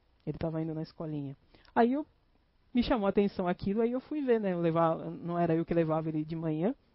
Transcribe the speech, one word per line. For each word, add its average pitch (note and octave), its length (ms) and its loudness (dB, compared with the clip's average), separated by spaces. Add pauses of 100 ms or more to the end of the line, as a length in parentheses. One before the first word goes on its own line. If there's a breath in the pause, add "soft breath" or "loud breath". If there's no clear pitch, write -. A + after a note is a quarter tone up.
(260)
Ele D3 120 -6
tava D#3+ 240 -4
indo D#3+ 120 -6
na D#3 80 -6
escolinha. D3+ 540 -8 (400 soft breath)
Aí A#3+ 180 4
eu, D4+ 120 -4 (680)
me A#3+ 80 4
chamou A3 260 2
a - 20 4
atenção G3 360 2
aquilo, G3 360 -2
aí A#3 100 2
eu B3 80 -4
fui D4+ 220 -6
ver, B3 180 4
né? G3 140 0
Eu F3 80 -2
levava, E3 480 2
não E3+ 280 -6
era E3+ 160 2
eu E3 120 2
que - 80 -4
levava D#3+ 340 0
ele D#3 160 -2
de D#3 100 -8
manhã, D#3+ 400 -2 (220)